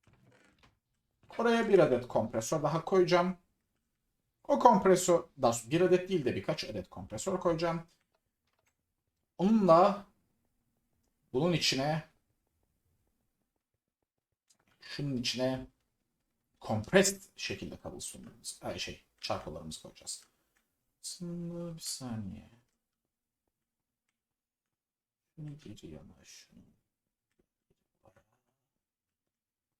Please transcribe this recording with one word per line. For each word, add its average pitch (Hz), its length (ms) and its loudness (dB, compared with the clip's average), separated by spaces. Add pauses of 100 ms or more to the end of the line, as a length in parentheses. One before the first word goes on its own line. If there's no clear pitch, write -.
(1400)
Oraya 233 320 2
bir 196 100 8
adet 127 280 4
kompresör 117 560 -2
daha 156 220 -2
koyacağım. 180 520 2 (1040)
O 277 160 2
kompresör, 185 640 6 (180)
daha 120 100 4
doğrusu 117 200 -8
bir 165 100 2
adet 180 280 2
değil 175 160 -2
de 107 100 0
birkaç - 280 -4
adet - 260 -10
kompresör 185 500 -6
koyacağım. 165 480 -2 (1500)
Onunla 196 680 6 (1300)
bunun 165 200 0
içine, 151 560 -2 (2750)
şunun 143 320 -6
içine 127 540 -2 (960)
compressed 185 600 2 (140)
şekilde - 460 -10
kablolarımız, - 840 -16
ay 104 160 -8
şey, - 260 -12 (160)
çarpılarımızı 78 600 -8
koyacağız. - 420 -16 (800)
Aslında 170 720 -10
bir 165 40 -16
saniye. 104 720 -10 (2750)
Şunu 151 240 -14
geri - 320 -18
yana, 78 340 -20
şunu. - 340 -20 (3250)